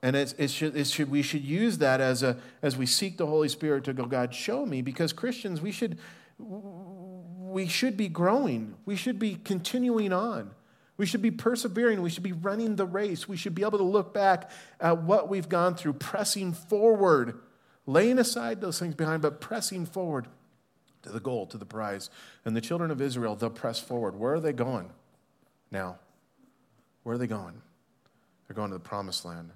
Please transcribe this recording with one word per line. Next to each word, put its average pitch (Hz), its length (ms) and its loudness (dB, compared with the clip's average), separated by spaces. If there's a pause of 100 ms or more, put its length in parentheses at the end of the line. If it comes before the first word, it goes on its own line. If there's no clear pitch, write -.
And 127 140 2
it's, 139 200 0
it 143 140 0
should, 151 260 -2
it 143 100 2
should, 139 240 0
we 143 120 2
should 143 220 -2
use 175 340 0
that 135 200 6
as 131 240 2
a, 123 140 2 (240)
as 139 160 0
we 131 100 0
seek 175 300 0
the 170 100 0
Holy 151 220 4
Spirit 139 360 0
to 147 80 -2
go, 131 120 -2
"God, 123 300 0
show 262 320 -2
me," 151 160 -2
because 139 300 -2
Christians, 220 480 -4
we 165 120 -4
should, 185 260 -4 (400)
we 185 1300 -10
should 208 300 0
be 208 120 0
growing. 170 680 2 (100)
We 202 120 -4
should 196 220 -4
be 208 180 0
continuing 214 760 0
on. 180 380 -2 (460)
We 202 100 0
should 196 160 0
be 226 100 4
persevering. 226 680 2
We 175 80 0
should 165 120 -6
be 185 100 -4
running 202 440 0
the 196 100 2
race. 185 400 -2
We 196 100 -6
should 170 180 -4
be 185 80 0
able 208 160 2
to 196 60 4
look 196 300 2
back 196 360 4 (280)
at 170 240 4
what 185 260 4
we've 190 200 -2
gone 175 260 4
through, 151 200 -2
pressing 196 580 -2
forward, 196 880 6 (440)
laying 214 360 6
aside 233 400 0
those 180 180 -4
things 170 160 -4
behind, 160 260 0
but 151 200 0
pressing 190 460 -4
forward 165 420 -4 (720)
to - 60 -18
the 104 100 -6
goal, 113 280 -4
to 110 120 -12
the 101 60 -10
prize. 101 460 -6 (340)
And 113 100 -2
the 117 60 0
children 170 320 -2
of 135 80 -4
Israel, 123 340 -2
they'll 113 160 -2
press 113 300 -4
forward. 113 340 -4
Where 113 200 0
are 165 60 0
they 160 120 0
going 120 380 -4 (840)
now? 92 260 -6 (1040)
Where 120 140 -4
are - 20 -2
they 123 80 -2
going? 104 340 -6 (840)
They're - 80 -16
going 107 160 -4
to 95 60 -8
the 87 40 -8
promised 98 440 -8
land. 85 320 -12